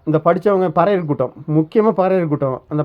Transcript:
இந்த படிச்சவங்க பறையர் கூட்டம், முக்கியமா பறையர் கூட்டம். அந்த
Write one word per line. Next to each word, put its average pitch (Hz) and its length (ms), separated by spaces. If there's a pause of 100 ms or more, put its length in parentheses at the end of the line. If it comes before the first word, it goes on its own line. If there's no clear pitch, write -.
இந்த 151 120
படிச்சவங்க 185 520
பறையர் 175 360
கூட்டம், 147 280 (140)
முக்கியமா 160 440
பறையர் 185 360
கூட்டம். 135 400
அந்த 147 180